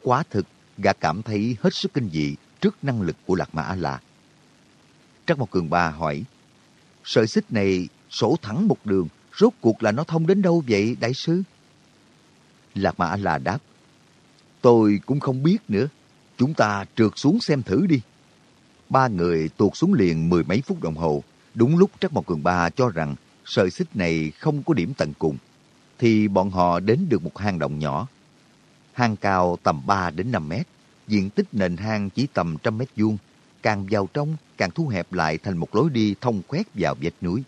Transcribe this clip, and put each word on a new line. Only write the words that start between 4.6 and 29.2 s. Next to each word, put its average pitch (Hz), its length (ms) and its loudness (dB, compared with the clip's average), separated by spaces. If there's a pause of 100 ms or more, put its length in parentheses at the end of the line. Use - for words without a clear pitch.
Trắc 160 140 0
Mộc 120 120 -4
Cường 85 180 -2
Ba 87 200 2
hỏi: 78 340 -4 (800)
"Sợi 113 240 2
xích - 240 -2
này 95 360 2 (220)
sổ 117 320 0
thẳng 147 260 -2
một 151 180 2
đường, 95 220 0 (320)
rốt 233 220 6
cuộc - 220 2
là 107 80 2
nó 127 120 -2
thông 165 240 -2
đến 196 140 2
đâu 170 260 2
vậy, 110 320 2
đại 117 140 -2
sư?" 170 300 -2 (1300)
Lạc 98 240 0
Ma 87 80 2
A-la 90 300 -2
đáp: 82 220 -4 (1040)
"Tôi 110 440 6
cũng 139 140 -2
không 131 240 -2
biết 180 140 4 (100)
nữa, 107 200 0 (500)
chúng 139 160 0
ta 101 320 0 (100)
trượt 107 200 4
xuống 175 240 2
xem 143 240 0
thử 107 240 2
đi." 143 140 2 (880)
Ba 131 180 4
người 87 420 0
tuột 101 260 2
xuống 190 180 2
liền 85 360 2
mười 87 140 4
mấy 98 180 0
phút 90 200 -6
đồng 82 140 -4
hồ, 76 280 -2 (300)
đúng 127 240 2
lúc 196 220 6
Trắc 185 140 -2
Mộc 104 120 -2
Cường 78 180 -4
Ba 87 260 2
cho 123 200 0
rằng 78 260 -4 (300)
sợi 95 240 0
xích - 260 -8
này 82 440 0
không 147 240 -2
có 165 100 0
điểm 85 200 -2
tận 76 260 -4
cùng, 76 180 -2 (640)
thì 107 280 4
bọn 98 240 2
họ 87 280 2
đến 123 300 0
được 95 140 0
một 80 160 -10
hang 98 200 -2
động 73 200 -4
nhỏ. 76 280 -4 (840)
Hang 117 220 0
cao 92 480 2